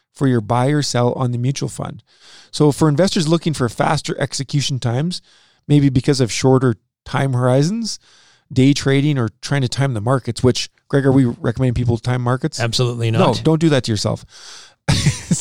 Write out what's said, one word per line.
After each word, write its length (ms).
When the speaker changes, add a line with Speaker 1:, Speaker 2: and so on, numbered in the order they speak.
Speaker 1:
for 120
your 140
buy 280
or 120
sell 340
on 180
the 60
mutual 300
fund. 340
So 220
for 160
investors 400
looking 240
for 160
faster 500
execution 600
times, 420
maybe 220
because 320
of 100
shorter 440
time 300
horizons, 640
day 220
trading 460
or 100
trying 180
to 80
time 240
the 80
markets, 420
which, 280
Greg, 160
are 80
we 140
recommending 480
people 240
time 240
markets? 360
Speaker 2:
Absolutely 520
Speaker 1:
No, 80
Speaker 2:
not. 260
Speaker 1:
don't 160
do 80
that 160
to 80
yourself. 320
<laughs> 0